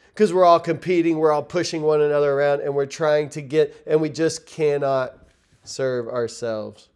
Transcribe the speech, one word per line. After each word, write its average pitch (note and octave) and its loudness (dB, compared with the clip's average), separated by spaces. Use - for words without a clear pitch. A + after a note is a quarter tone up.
'Cause G3+ 2
we're F#3 6
all E3+ 8
competing, E3 0
we're D#3 2
all D3 0
pushing E3 -4
one D3+ 2
another D3 2
around, C#3+ 0
and C#3+ -4
we're C#3 0
trying D3+ -2
to D#3 -12
get, D3 0
and D#3 2
we D#3 -2
just D#3+ -4
cannot C#3+ -2
serve B2+ -4
ourselves. A2+ -6